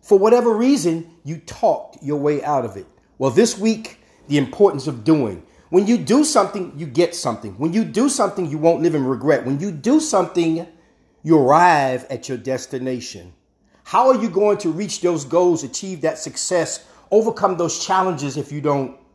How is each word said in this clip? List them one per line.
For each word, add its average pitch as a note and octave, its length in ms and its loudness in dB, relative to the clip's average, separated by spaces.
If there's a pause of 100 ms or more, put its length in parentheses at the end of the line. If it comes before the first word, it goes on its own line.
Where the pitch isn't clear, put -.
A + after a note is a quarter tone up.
For G3+ 180 4
whatever A3+ 360 4
reason, G3+ 560 0 (120)
you D#3 160 -10
talked - 640 -4
your D3 160 -4
way C#3+ 240 0
out C#3 220 0
of G#2 120 -10
it. F#2+ 100 -16 (320)
Well, C3 120 0
this G3 280 2
week, A3 420 -4 (280)
the C#3+ 100 0
importance D3 480 2
of B2 180 -10
doing. A2+ 380 0 (260)
When F#3+ 180 2
you A#3 120 2
do G#3+ 260 2
something, G3 520 -2
you D#3 100 -12
get D#3 280 0
something. A2 440 -8
When D#3+ 140 -2
you G#3+ 120 0
do G#3 240 0
something, F#3+ 400 -2
you D3 100 -6
won't D#3 240 2
live D#3+ 120 2
in C#3 100 0
regret. C3 400 0
When C#3 160 -2
you G3 120 -6
do G#3 280 0
something, E3+ 680 -2 (560)
you D#3 160 4
arrive C#3 720 4
at B2+ 180 -10
your C3 100 -6
destination. B2 920 -8 (520)
How B3 240 2
are B3+ 140 4
you A3+ 60 -2
going G3+ 300 0
to F3 120 -4
reach E3+ 300 -6
those E3 240 0
goals, E3+ 400 2
achieve F3+ 380 -10
that D#3 160 -2
success, - 680 -6 (260)
overcome G3+ 460 2
those E3 280 -4
challenges F3 520 -2
if D3 160 -8
you D3 80 -8
don't C#3 360 -2 (180)